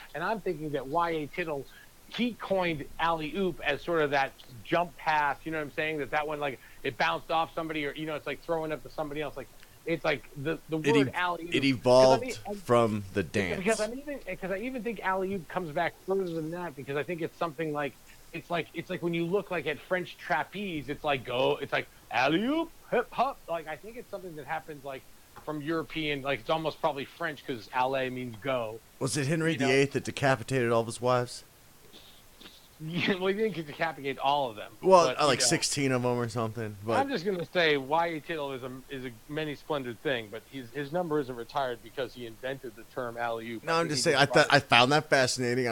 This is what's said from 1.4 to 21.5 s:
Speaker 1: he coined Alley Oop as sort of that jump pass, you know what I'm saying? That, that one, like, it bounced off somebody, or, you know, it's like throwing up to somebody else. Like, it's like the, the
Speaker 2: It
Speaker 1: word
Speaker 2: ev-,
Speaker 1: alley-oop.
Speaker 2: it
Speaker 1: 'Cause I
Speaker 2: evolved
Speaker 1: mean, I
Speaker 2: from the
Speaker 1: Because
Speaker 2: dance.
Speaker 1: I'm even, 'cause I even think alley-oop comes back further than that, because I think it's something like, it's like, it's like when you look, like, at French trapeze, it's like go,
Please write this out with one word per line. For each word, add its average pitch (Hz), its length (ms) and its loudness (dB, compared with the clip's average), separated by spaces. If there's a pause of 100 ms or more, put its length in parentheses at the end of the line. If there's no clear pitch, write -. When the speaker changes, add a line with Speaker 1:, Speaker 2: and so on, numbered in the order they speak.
Speaker 1:
he 233 260 -2
coined 175 520 0 (140)
Alley 160 360 0
Oop 185 300 -2
as 143 160 0
sort 165 220 2
of 139 80 2
that 139 220 2 (300)
jump 170 340 0
pass, 147 460 2
you 160 80 -6
know 160 60 -2
what 156 60 -2
I'm 135 80 -8
saying? 156 260 -2
That, 139 140 -4
that 151 160 0
one, 151 120 -4
like, 139 200 -4 (240)
it 131 140 -4
bounced 165 340 -2
off 160 240 0
somebody, 156 300 -4
or, 139 80 -4
you 151 120 -8
know, 156 100 -4
it's 135 120 -6
like 135 160 -6
throwing 160 280 -2
up 147 120 -6
to 131 60 -14
somebody 151 320 -6
else. 131 140 -6
Like, 127 120 -10 (380)
it's 165 200 -2
like 151 180 0 (140)
the, 143 220 -4 (100)
the 160 80 -2
Speaker 2:
It 151 180 4
Speaker 1:
word 139 140 6
Speaker 2:
ev-, - 60 -8
Speaker 1:
alley-oop. 175 400 -2
Speaker 2:
it 127 60 4
Speaker 1:
'Cause - 20 0
I 139 40 4
Speaker 2:
evolved 127 540 8
Speaker 1:
mean, 254 140 -6 (120)
I 104 60 -6
Speaker 2:
from 110 500 4 (100)
the 101 100 2
Speaker 1:
Because 104 540 0
Speaker 2:
dance. - 20 -6
Speaker 1:
I'm 226 200 -4
even, 277 200 -8 (180)
'cause - 140 -6
I 196 80 -2
even 254 240 -6
think 226 200 -4
alley-oop 190 440 -2
comes 180 240 -6
back 165 220 0 (120)
further 190 200 0
than 165 260 -4
that, 170 240 -8
because 139 200 -6
I 147 80 0
think 165 180 -4
it's 151 160 -6
something 160 360 -4
like, 143 200 -4 (380)
it's - 180 -12
like, 170 240 -2
it's 170 160 -10
like 180 120 -6
when 170 120 -2
you 170 120 0
look, 190 260 -2
like, 170 160 -4
at 147 120 -4
French - 380 -4
trapeze, 165 720 -4
it's - 140 -6
like 139 220 0
go, 131 360 2